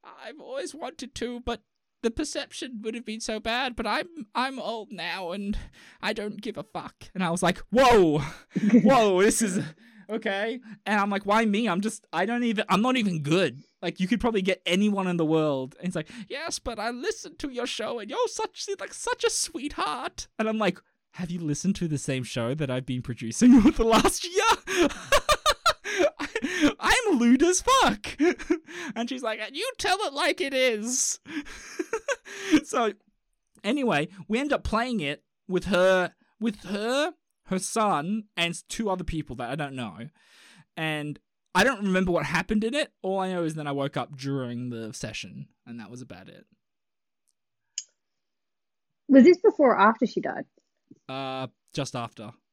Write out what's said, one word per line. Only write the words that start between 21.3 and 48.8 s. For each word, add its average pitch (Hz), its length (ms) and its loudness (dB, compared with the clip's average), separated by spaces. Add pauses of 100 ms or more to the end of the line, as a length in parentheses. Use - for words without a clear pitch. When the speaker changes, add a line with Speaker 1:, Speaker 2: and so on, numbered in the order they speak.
Speaker 1:
you 180 80 -6
listened 165 380 0
to 175 100 -2
the 151 100 -2
same 131 260 -4
show 120 300 -4
that 151 160 -4
I've 127 160 -4
been 127 160 -4
producing 214 600 6
<laughs> 254 100 8
for - 0 -
the 233 140 0
last 226 380 2
year?" 381 680 2
<laughs> - 0 - (1300)
I, 294 80 -6 (520)
I'm 415 380 2
lewd 240 260 6
as 359 180 2
fuck. 427 600 2
<laughs> 320 60 4 (680)
And 240 140 -4
she's 262 120 -8
like, 220 180 -4 (120)
"You 381 260 -4
tell 370 240 0
it 349 120 -4
like 302 280 -2
it 277 120 -4
is." 254 720 0
<laughs> - 40 -20 (1300)
So 220 300 0 (720)
anyway, 202 440 0 (220)
we 220 100 0
end 285 140 0
up - 100 -2
playing 226 380 -2
it 143 220 -6 (260)
with 180 160 -2
her, 185 480 4 (260)
with 214 260 -4
her, 240 480 -2 (340)
her 185 120 -2
son, 202 640 -2 (120)
and 170 140 0
s-, - 180 -10
two 220 200 -4
other 185 140 -2
people 151 340 -6
that 120 120 -6
I 139 60 -4
don't 143 200 -8
know. 117 340 -10 (680)
And 151 420 -6 (340)
I 190 120 4
don't 226 180 0
remember 185 280 2
what 160 140 0
happened 175 380 0
in 233 100 -2
it. 294 280 -2
All 190 180 -2
I 185 140 -2
know 175 100 -2
is 156 120 -2
then 151 120 -6
I 143 60 -4
woke 139 240 -2
up 135 180 -6
during 127 540 -4
the 113 240 -8
session, 110 560 -12 (160)
and 120 140 -16
that 107 120 -18
was 123 100 -14
about 95 280 -18
it. - 160 -20 (2750)